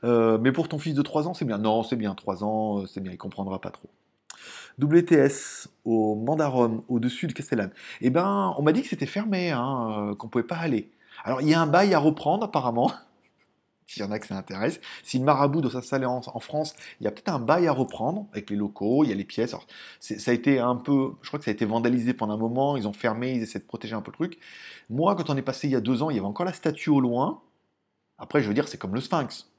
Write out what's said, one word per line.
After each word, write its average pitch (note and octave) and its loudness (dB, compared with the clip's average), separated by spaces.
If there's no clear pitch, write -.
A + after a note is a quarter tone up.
Euh, A2+ 6
mais B2 4
pour D#3+ 0
ton D#3 -4
fils D3+ -2
de C#3+ 2
trois D3+ 0
ans, F3+ -6
c'est - -4
bien. G#2+ -2
Non, A2 2
c'est A#2+ -2
bien, G#2 -2
trois F#2+ -6
ans, G#2+ -2
euh, F#2+ -6
c'est - -10
bien, F#2+ -8
il F2+ -12
comprendra F#2+ -8
pas F#2 -8
trop. - -20
W D#3 6
T E3+ 4
S, - 2
au A2 4
Mandarum, B2 2
au-dessus B2 -2
de - -4
Castellane. G2 -2
Eh B2 4
ben, F#3+ 2
on C#3+ -2
m'a D3+ 6
dit G#3+ 4
que C#4 -6
c'était G3 -4
fermé, G3 -2
hein, A#2+ -2
euh, G2+ -4
qu'on - -14
pouvait A#2 0
pas E3+ -4
aller. D3 0
Alors, C3 -2
il D3+ 2
y D#3 8
a E3 6
un D#3+ 4
bail F#3 6
à E3 6
reprendre, D#3 2
apparemment. B2+ 2
<laughs> - -20
S'il - -10
y G2+ -4
en G2 -4
a G#2 -4
que G#2+ -8
ça G2 -8
intéresse. G2 -4
Si - -2
le B2+ 0
marabout C#3+ 4
doit C3 0
s'installer B2+ -4
en, B2+ -2
en - -12
France, D3+ -6
il - -12
y A2 0
a G#2 -2
peut-être - -8
un D3+ -2
bail D#3 4
à D3 4
reprendre C3 -2
avec G#2+ -10
les G2+ -4
locaux, G#2 0
il C3+ 2
y - 0
a F#2+ -2
les G2 -4
pièces. - -4
Alors, - -12
c'est, - -8
ça B2+ 0
a - 6
été C3 2
un A#2+ 2
peu, C3+ 2
je - -16
crois D3 -6
que D3 -6
ça A#2 0
a - 0
été A2 -2
vandalisé A#2 2
pendant G#2+ -4
un G#2+ -4
moment, B2+ 0
ils G#2+ -4
ont G2+ -4
fermé, A#2+ -2
ils A#2+ -2
essaient G#2+ -8
de - -20
protéger A2+ -10
un G#2+ -6
peu G#2+ -12
le G#2+ -18
truc. - -6
Moi, E3 2
quand E3+ -4
on C#3+ 2
est C3+ -4
passé C3+ -4
il C#3 0
y C3 2
a A#2+ 2
deux A#2+ 0
ans, D#3 0
il C#3+ -2
y A2 0
avait F#2+ -4
encore G#2 -4
la F3+ -4
statue - -4
au C#3+ 6
loin. B2+ 0
Après, - 0
je A2 0
veux G#2 0
dire, C#3+ 0
c'est - -12
comme F#2+ -6
le A#2+ -2
Sphinx. - -4